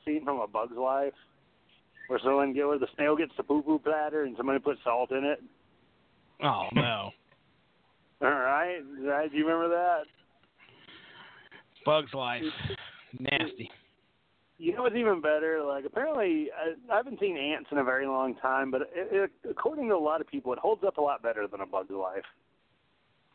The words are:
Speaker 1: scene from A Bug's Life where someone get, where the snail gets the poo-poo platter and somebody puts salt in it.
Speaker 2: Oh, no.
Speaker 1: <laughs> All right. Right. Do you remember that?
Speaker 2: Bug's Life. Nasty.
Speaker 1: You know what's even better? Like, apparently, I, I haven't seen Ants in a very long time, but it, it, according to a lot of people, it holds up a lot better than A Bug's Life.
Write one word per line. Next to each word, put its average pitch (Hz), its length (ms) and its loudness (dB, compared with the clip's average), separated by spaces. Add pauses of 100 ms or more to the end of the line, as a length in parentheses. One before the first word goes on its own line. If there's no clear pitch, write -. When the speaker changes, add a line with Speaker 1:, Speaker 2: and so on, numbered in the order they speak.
Speaker 1:
scene 151 200 -2
from 139 140 0
A 110 80 0
Bug's 113 300 -2
Life 135 360 0 (920)
where 127 140 0
someone 139 320 4
get, 143 160 0
where 143 100 2
the 127 160 0
snail 147 220 2
gets 156 200 -2
the 160 60 -4
poo-poo 151 380 2
platter 151 420 0
and 127 140 -4
somebody 135 240 0
puts 139 240 0
salt 123 260 2
in 135 140 0
it. 143 180 -2 (1000)
Speaker 2:
Oh, 120 320 0
no. 110 380 0 (540)
Speaker 1:
<laughs> - 580 -14
All 131 80 4
right. 147 480 2 (220)
Right. 143 280 0
Do 143 80 -4
you 151 80 2
remember 165 300 2
that? 175 300 2 (1800)
Speaker 2:
Bug's 147 300 2
Life. 123 300 -4 (720)
Nasty. 139 500 -2 (920)
Speaker 1:
You 170 180 0
know 247 60 -2
what's 226 120 2
even 214 260 2
better? 151 460 2
Like, 139 180 -4
apparently, 196 720 0
I, 165 180 -4 (180)
I 202 40 2
haven't 240 220 -2
seen 196 180 0
Ants 143 360 -4
in 143 60 2
a 135 60 2
very 131 220 2
long 131 300 0
time, 135 340 0
but 131 120 0
it, - 60 -6 (220)
it, 196 200 2 (200)
according 294 380 -2
to 202 80 4
a - 20 2
lot 156 220 0
of - 80 -8
people, 127 240 -4
it 120 80 -4
holds 196 240 0
up 190 140 0
a 151 40 2
lot 135 220 0
better 110 240 -2
than 98 120 -8
A 95 60 -4
Bug's 95 240 -4
Life. 95 320 -4 (1120)